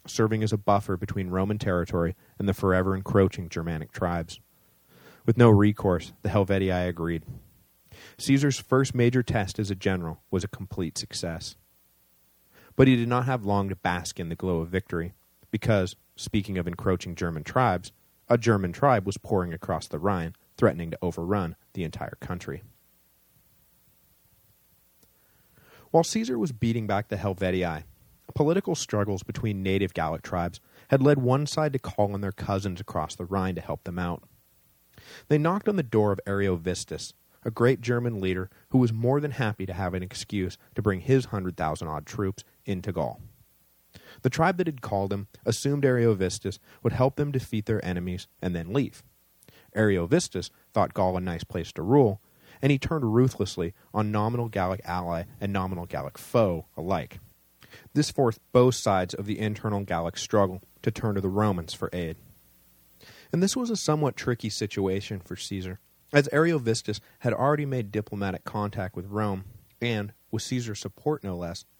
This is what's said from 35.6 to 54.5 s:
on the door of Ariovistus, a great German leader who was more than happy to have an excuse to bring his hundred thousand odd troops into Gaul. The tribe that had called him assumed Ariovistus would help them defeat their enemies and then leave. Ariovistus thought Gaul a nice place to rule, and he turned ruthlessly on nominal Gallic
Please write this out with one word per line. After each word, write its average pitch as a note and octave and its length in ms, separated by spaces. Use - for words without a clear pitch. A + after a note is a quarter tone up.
on G#3 100
the E3+ 60
door G#2+ 280
of G2 160
Ariovistus, F#2 880
a B2+ 60
great A#2+ 320
German A#2+ 400
leader F#2 280
who - 80
was A#2+ 160
more A#2+ 260
than D3 120
happy G#2+ 340
to F#2 80
have F2+ 220
an F2+ 80
excuse F2+ 540
to G2+ 60
bring F#2+ 200
his B2+ 240
hundred F#2 320
thousand D#2 300
odd D2+ 180
troops G2 380
into F#2+ 260
Gaul. D2 280
The C3 80
tribe F3 280
that F3 100
had C#3 140
called G2 300
him G2+ 160
assumed C#3 400
Ariovistus A2+ 760
would A#2 100
help B2+ 220
them D3 160
defeat A#2+ 340
their A2 180
enemies F2+ 440
and F2+ 140
then E2+ 180
leave. C3+ 300
Ariovistus G2 760
thought G2+ 200
Gaul F#2 240
a F2+ 40
nice F2 220
place - 300
to - 80
rule, G#2+ 400
and C#3 100
he C#3 60
turned C3 360
ruthlessly G#2 600
on G#2+ 180
nominal A2+ 380
Gallic F#2+ 360